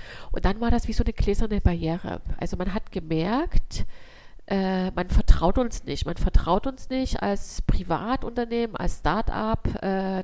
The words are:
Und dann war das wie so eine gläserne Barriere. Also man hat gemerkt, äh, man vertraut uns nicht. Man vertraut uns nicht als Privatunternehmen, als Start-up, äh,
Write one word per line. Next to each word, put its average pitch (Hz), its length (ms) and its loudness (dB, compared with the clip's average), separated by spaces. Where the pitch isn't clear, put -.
Und - 140 0
dann 214 160 0
war 233 80 2
das 233 180 4
wie 226 60 -2
so 226 100 4
eine 220 100 0
gläserne 208 460 2
Barriere. 170 640 -2
Also - 160 -2
man 180 200 -4
hat - 160 -6
gemerkt, 180 960 0
äh, 190 460 0
man 180 180 -4
vertraut - 480 6
uns 233 280 0
nicht. 143 200 -6
Man 170 120 -4
vertraut 180 500 2
uns 262 220 -6
nicht 262 340 -2
als - 400 -4
Privatunternehmen, 233 1120 -2
als - 240 0
Start-up, - 840 -2
äh, 190 400 -2